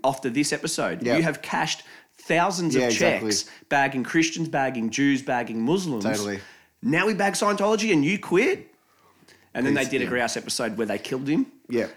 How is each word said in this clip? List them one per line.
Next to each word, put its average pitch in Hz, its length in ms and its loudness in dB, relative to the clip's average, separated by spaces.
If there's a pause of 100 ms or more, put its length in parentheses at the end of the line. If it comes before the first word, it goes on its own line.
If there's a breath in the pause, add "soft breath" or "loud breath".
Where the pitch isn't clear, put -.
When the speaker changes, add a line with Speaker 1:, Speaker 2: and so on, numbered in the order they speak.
Speaker 1:
after 135 260 -2
this 143 220 0
episode? 127 500 -4
Speaker 2:
Yeah. 120 140 2
Speaker 1:
You 165 80 4
have 151 180 -2
cashed 160 400 -4 (340 loud breath)
thousands 170 600 0
Speaker 2:
Yeah, 127 100 4
Speaker 1:
of 120 60 2
Speaker 2:
exactly. 110 380 2
Speaker 1:
checks, 101 140 0 (240 loud breath)
bagging 135 360 2
Christians, 165 440 0
bagging 127 420 -2
Jews, 139 320 2
bagging 120 420 -2
Muslims. 151 400 0
Speaker 2:
Totally. 104 340 -2 (420 loud breath)
Speaker 1:
Now 165 260 2
we 214 80 2
bag 196 200 0
Scientology 208 580 2
and 147 120 4
you 196 160 0
quit?" 247 480 0 (880 soft breath)
And 123 120 -2
then 139 80 2
they 135 80 2
Speaker 2:
Please, 127 80 -2
Speaker 1:
did 131 100 0
a 123 40 0
Speaker 2:
yeah. 117 60 -4
Speaker 1:
grouse 120 280 0
episode 113 400 -4
where 113 80 0
they 101 120 -2
killed 135 300 -6
him. 196 160 2 (240)
Speaker 2:
Yeah, 117 280 0